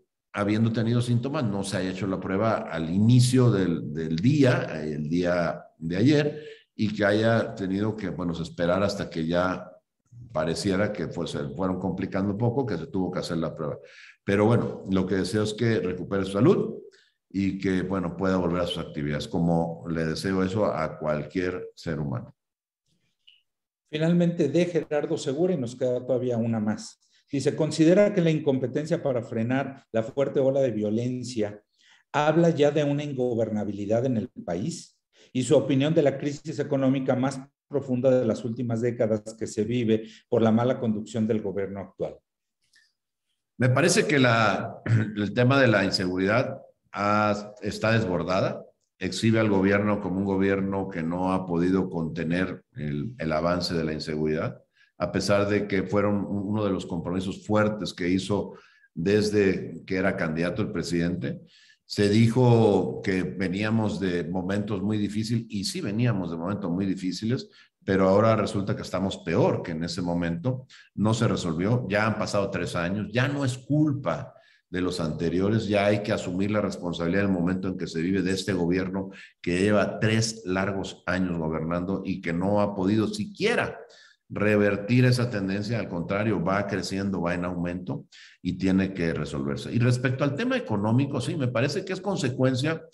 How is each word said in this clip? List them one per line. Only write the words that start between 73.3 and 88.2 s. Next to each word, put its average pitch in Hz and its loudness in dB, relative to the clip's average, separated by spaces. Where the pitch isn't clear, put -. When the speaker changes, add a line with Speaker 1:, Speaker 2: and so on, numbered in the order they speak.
Speaker 1:
es 127 -2
culpa 131 -2
de 92 -4
los 90 -2
anteriores, 90 0
ya 101 2
hay 104 2
que 107 -2
asumir 95 -2
la 107 2
responsabilidad 87 -2
del 98 2
momento 92 0
en 90 -4
que 82 -6
se 80 -6
vive 95 0
de 90 0
este 98 -2
gobierno 92 -2
que 87 0
lleva 104 2
tres 113 0
largos 95 -4
años 90 0
gobernando 82 -2
y 92 -6
que 85 -4
no 95 0
ha 101 0
podido 101 2
siquiera - -2
revertir 104 4
esa 123 4
tendencia, 101 -4
al 98 -6
contrario, 98 -2
va 98 0
creciendo, 95 -4
va 85 0
en 90 -2
aumento 90 -6